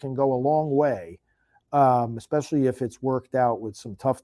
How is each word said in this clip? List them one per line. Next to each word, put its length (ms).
can 120
go 200
a 20
long 400
way, 460
um, 460
especially 480
if 160
it's 180
worked 360
out 240
with 160
some 180
tough 300